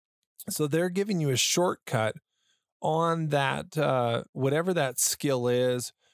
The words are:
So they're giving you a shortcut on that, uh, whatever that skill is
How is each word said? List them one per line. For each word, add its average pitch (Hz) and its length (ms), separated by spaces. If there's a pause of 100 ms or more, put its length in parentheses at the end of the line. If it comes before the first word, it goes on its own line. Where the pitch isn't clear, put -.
(500)
So 156 180
they're 165 220
giving 196 320
you 147 80
a 127 80
shortcut 131 800 (640)
on 165 460
that, 143 500
uh, 127 540
whatever 151 420
that 139 260
skill 131 480
is 123 460 (200)